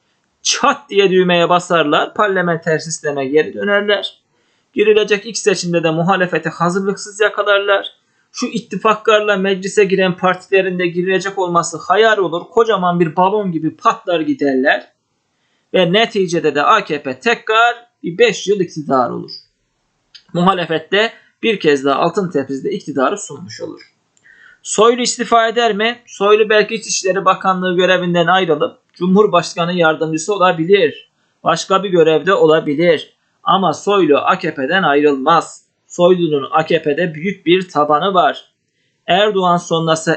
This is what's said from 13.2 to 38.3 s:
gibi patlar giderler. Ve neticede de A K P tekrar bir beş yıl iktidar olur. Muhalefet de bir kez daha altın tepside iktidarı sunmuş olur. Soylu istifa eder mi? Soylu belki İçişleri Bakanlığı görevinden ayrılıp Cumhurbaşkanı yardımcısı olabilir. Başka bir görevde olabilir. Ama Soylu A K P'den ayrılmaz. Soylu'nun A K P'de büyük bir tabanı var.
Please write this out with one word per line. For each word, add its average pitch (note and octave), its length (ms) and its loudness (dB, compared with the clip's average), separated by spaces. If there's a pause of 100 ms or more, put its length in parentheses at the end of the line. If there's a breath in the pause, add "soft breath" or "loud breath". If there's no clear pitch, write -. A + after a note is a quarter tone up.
gibi D#3 240 -4
patlar E3+ 440 -2
giderler. C#3+ 640 0 (880)
Ve F3 180 2
neticede F3+ 640 0
de C#3+ 80 0
A F#3+ 220 2
K D3 180 -8
P C3 180 -8
tekrar A#3 560 0 (260)
bir E3+ 160 -8
beş G#3 300 2
yıl G3+ 120 0
iktidar C#3 500 -2
olur. - 200 -12 (1040)
Muhalefet E3+ 600 -2
de A3 200 0 (300 soft breath)
bir G#3+ 180 -2
kez C#3+ 240 2
daha C#3 160 0
altın E3+ 300 -2
tepside C3+ 400 -4
iktidarı C#3 480 -4
sunmuş C3+ 420 -16
olur. - 200 -14 (840 soft breath)
Soylu A#3+ 380 2
istifa A#3 480 0
eder A3+ 260 0
mi? A3 320 -2
Soylu G#3 420 2
belki G#3+ 260 2
İçişleri F#3+ 500 -4
Bakanlığı F#3 520 0
görevinden F3+ 500 2
ayrılıp E3+ 520 0 (160)
Cumhurbaşkanı F3+ 760 0
yardımcısı D#3+ 640 0
olabilir. F3 760 0 (340)
Başka F#3 400 0
bir G3+ 60 -4
görevde D#3+ 440 4
olabilir. D#3 800 2 (260)
Ama F3 320 0
Soylu F3+ 440 2
A F3+ 200 0
K D#3 160 -6
P'den D3+ 280 -2
ayrılmaz. D3 800 0 (220)
Soylu'nun E3+ 640 0
A D#3 160 0
K E3 160 0
P'de D#3 320 -2
büyük F#3 320 -8
bir F3+ 220 2
tabanı D3+ 460 0
var. D#3 380 0 (540)